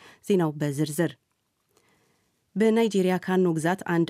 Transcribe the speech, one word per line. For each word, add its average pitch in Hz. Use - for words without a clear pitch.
ዜናው 180
በዝርዝር። 147
በናይጄሪያ 202
ካኖ 185
ግዛት 165
አንድ 170